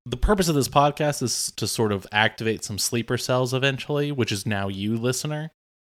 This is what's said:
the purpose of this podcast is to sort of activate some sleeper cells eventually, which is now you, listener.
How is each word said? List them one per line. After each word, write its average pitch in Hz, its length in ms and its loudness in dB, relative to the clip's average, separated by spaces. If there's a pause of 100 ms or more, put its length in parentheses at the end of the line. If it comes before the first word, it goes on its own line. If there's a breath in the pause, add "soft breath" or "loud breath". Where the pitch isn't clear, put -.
the 123 120 -8
purpose 190 320 2
of 160 60 4
this 131 120 2
podcast 147 560 2
is - 320 -2
to 110 120 -2
sort 110 260 0
of 95 180 -4
activate 110 540 2
some 104 120 -6
sleeper 120 400 0
cells 127 360 0
eventually, 139 580 0
which 123 200 0
is 98 140 -4
now 98 220 -2
you, 98 300 -2
listener. 151 540 -4 (480)